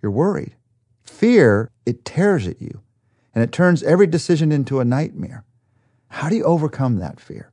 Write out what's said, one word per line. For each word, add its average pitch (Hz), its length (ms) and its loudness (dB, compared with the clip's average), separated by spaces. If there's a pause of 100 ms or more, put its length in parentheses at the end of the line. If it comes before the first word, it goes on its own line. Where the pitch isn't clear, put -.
You're 104 100 -6
worried. 165 440 -4 (460)
Fear, 131 680 4 (160)
it 123 180 -6
tears 175 420 0
at 82 140 -10
you, - 220 -14 (520)
and 117 80 0
it 113 80 -2
turns 175 320 2
every 180 240 4
decision 156 460 0
into 139 260 -2
a 127 60 0
nightmare. 123 600 -4 (640)
How - 200 -10
do 202 80 0
you - 80 -2
overcome 147 540 0
that 85 200 -10
fear? - 340 -20